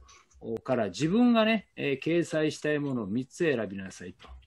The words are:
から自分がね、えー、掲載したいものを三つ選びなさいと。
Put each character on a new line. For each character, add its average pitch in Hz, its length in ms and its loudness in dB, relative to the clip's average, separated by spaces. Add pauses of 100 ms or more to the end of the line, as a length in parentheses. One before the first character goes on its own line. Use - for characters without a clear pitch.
(640)
か 127 140 0
ら 107 140 0
自 120 180 -2
分 240 240 4
が 220 120 6
ね、 214 300 2
え 139 260 -2
ー、 - 0 -
掲 165 220 2
載 156 300 0
し - 80 -12
た 151 120 0
い 151 60 2
も 143 160 -2
の 120 80 -2
を 101 60 -4
三 123 180 -2
つ - 120 -14
選 127 300 2
び 98 80 -10
な 95 140 -10
さ 90 160 -14
い 90 60 -12
と。 - 160 -20 (180)